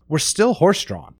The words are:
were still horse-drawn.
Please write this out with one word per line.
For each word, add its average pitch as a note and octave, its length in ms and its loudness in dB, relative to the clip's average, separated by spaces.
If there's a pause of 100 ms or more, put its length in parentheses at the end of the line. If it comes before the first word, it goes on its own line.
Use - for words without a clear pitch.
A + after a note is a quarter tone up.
were D3+ 120 0
still A3+ 340 0
horse-drawn. D3+ 680 -2